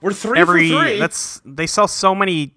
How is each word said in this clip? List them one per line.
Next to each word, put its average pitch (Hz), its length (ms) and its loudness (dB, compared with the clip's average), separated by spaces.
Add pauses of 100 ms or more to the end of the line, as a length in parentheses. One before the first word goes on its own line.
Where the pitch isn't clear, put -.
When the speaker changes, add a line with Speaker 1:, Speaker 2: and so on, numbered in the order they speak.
Speaker 1:
We're 196 120 -2
three 214 260 -2
Speaker 2:
Every, 170 300 4
Speaker 1:
for 156 120 2
three. - 180 0
Speaker 2:
that's, - 460 -6
they 147 220 -6
sell 208 200 2
so 190 280 0
many 180 420 -2